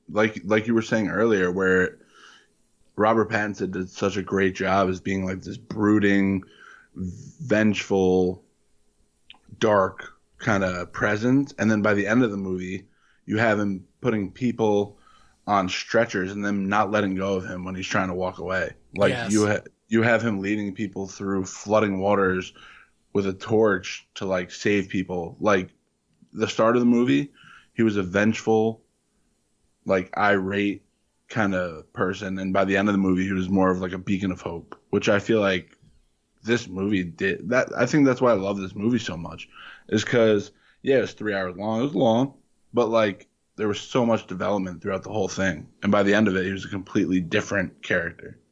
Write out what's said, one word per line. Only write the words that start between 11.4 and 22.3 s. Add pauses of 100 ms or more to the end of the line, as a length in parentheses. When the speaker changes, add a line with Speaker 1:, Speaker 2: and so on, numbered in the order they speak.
Speaker 1:
and
then
by
the
end
of
the
movie, (400)
you
have
him (160)
putting
people (500)
on
stretchers
and
them
not
letting
go
of
him
when
he's
trying
to
walk
away. (240)
Like,
Speaker 2:
Yes.
Speaker 1:
you
ha-, (260)
you
have
him
leading
people
through
flooding
waters (600)